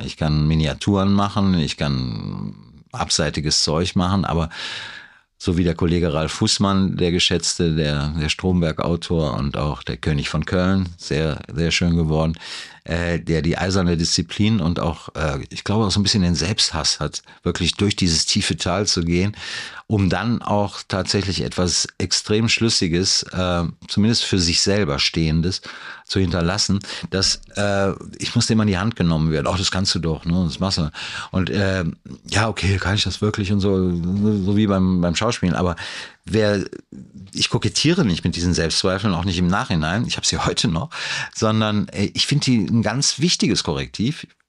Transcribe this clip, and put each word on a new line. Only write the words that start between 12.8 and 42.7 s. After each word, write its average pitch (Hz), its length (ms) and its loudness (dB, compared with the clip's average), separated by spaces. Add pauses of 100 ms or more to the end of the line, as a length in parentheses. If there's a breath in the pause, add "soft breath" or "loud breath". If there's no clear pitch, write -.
äh, 85 360 -2
der 80 220 0
die 78 160 0
eiserne 90 400 2
Disziplin 95 640 0
und 82 180 0
auch, - 360 -4
äh, 76 240 -2 (100)
ich - 140 -12
glaube, 110 220 2
auch 95 60 0
so 98 80 2
ein 104 40 2
bisschen 95 180 2
den 87 140 4
Selbsthass 80 640 -2
hat, 73 240 -6 (180 loud breath)
wirklich 85 320 0
durch 101 220 0
dieses 82 320 2
tiefe - 280 0
Tal 92 300 -2
zu 92 160 0
gehen, 87 340 0 (520 loud breath)
um 98 220 4
dann 101 340 0
auch 104 440 -2
tatsächlich 92 540 0
etwas 85 460 0 (100)
extrem 107 500 0
Schlüssiges, 98 840 2
äh, 87 320 0 (240)
zumindest 110 380 2
für 104 140 0
sich 85 220 2
selber 98 380 2
Stehendes, 80 600 0 (440 loud breath)
zu - 140 -2
hinterlassen. 92 600 0 (300 loud breath)
Das, - 300 0 (160)
äh, 98 380 0 (240)
ich - 180 -8
musste 120 180 2
immer 110 100 4
in 107 40 4
die 95 100 2
Hand 104 200 -2
genommen 80 340 2
werden. 73 160 0
„Ach, 90 100 0
das 92 140 -2
kannst 95 240 -2
du 92 40 0
doch, 80 260 -2
ne? 87 200 2
Das 71 140 -4
machst 95 180 0
du.“ 78 140 -2 (400 loud breath)
Und, 92 180 0
äh, 95 360 0 (440)
„Ja, 107 200 0
okay, 98 300 0
kann 92 160 0
ich 104 80 0
das - 180 -4
wirklich?“ 104 320 0
und 101 80 2
so, 92 300 2
so 101 640 2
wie 107 100 4
beim, 92 320 4
beim 87 160 2
Schauspielen. 107 400 0
Aber 87 220 0 (480 loud breath)
wer, 104 400 2 (680)
ich - 160 -2
kokettiere 151 540 2
nicht 90 220 0
mit 87 100 2
diesen 87 180 2
Selbstzweifeln, 92 600 0
auch 85 100 -2
nicht 90 140 0
im 90 100 2
Nachhinein, 95 580 0
ich - 120 -4
habe - 100 -8
sie - 100 0
heute - 300 0
noch, 85 220 -2 (440 loud breath)
sondern, 107 560 0
äh, 98 240 -2
ich - 140 -2
finde 143 180 0
die 127 120 4
ein 110 240 2